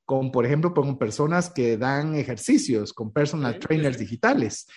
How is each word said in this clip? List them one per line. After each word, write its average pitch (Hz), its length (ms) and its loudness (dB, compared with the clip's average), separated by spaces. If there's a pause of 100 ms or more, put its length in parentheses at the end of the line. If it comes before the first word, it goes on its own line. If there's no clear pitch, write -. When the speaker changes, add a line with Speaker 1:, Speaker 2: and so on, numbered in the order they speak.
Speaker 1:
con, 135 260 0
por 123 120 2
ejemplo, 156 300 2
con 139 240 0
personas 156 500 0
que 117 300 0
dan 139 360 -2
ejercicios, 127 800 0
con 110 180 -10
personal 147 440 0
Speaker 2:
Sí, - 60 -14
sí, - 60 -10
Speaker 1:
trainers 147 300 0
Speaker 2:
sí. 113 60 -6
Speaker 1:
digitales, 120 640 0 (100)